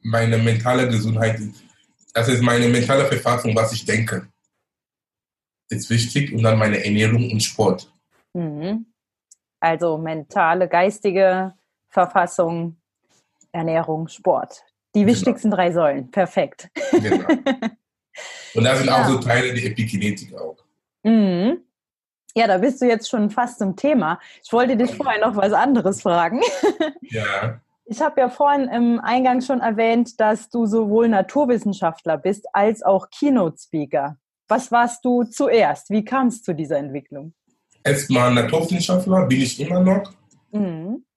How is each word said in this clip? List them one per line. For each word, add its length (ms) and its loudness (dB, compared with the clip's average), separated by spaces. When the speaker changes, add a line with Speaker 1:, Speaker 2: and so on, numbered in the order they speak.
Speaker 1:
meine 340 0
mentale 500 2
Gesundheit, 520 0
das 140 0
ist 160 2
meine 240 2
mentale 400 2
Verfassung, 480 0
was 180 2
ich 120 -8
denke, 420 -2
ist 200 -8
wichtig. 420 -2
Und 120 -2
dann 160 4
meine 240 0
Ernährung 480 0
und 100 -2
Sport. 500 -2
Speaker 2:
Mhm. 520 -6
Also 380 0
mentale, 720 -2
geistige 840 0
Verfassung, 880 0
Ernährung, 560 -4
Sport. 560 -4
Die 60 2
Speaker 1:
Genau. 120 4
Speaker 2:
wichtigsten 380 0
drei 220 2
Säulen. 400 0
Perfekt. 580 -2
Speaker 1:
Genau. 360 2
Speaker 2:
<laughs> 1300 -6
Speaker 1:
Und 100 2
das 140 2
sind 120 0
auch 100 4
Speaker 2:
Ja. 80 2
Speaker 1:
so 120 2
Teile 360 0
der 100 -4
Epigenetik 680 -4
auch. 280 -14
Speaker 2:
Mhm. 600 2
Ja, 120 2
da 120 2
bist 220 0
du 40 0
jetzt 240 0
schon 220 -2
fast 300 -4
im 140 -2
Thema. 440 0
Ich 100 -8
wollte 240 2
dich 140 0
Speaker 1:
Okay. 120 -12
Speaker 2:
vorher 240 0
noch 80 -2
was 160 2
anderes 520 2
fragen. 440 0
<laughs> 540 -2
Speaker 1:
Ja. 580 -6
Speaker 2:
Ich 140 -6
habe 180 0
ja 100 2
vorhin 380 2
im 320 2
Eingang 420 0
schon 200 -2
erwähnt, 580 0
dass 300 0
du 160 0
sowohl 420 2
Naturwissenschaftler 1080 0
bist 340 -4
als 300 0
auch 300 0
Keynote-Speaker. 1080 -2
Was 240 -2
warst 340 0
du 180 2
zuerst? 680 0
Wie 120 0
kam 240 -2
es 140 -4
zu 140 -6
dieser 220 -4
Entwicklung? 580 -10
Speaker 1:
Erstmal 500 2
Naturwissenschaftler, 920 0
bin 140 2
ich 180 -4
immer 220 -2
noch. 300 2
Speaker 2:
Mhm. 540 -6